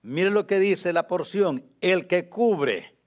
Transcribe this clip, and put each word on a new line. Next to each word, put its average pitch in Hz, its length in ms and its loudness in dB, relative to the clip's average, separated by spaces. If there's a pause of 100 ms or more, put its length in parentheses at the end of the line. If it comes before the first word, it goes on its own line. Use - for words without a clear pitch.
Mire 160 300 -2
lo 208 160 0
que 196 120 0
dice 180 360 0
la 170 120 0
porción. 180 600 -2 (160)
El 180 240 0
que 175 240 -2
cubre. 147 640 0 (120)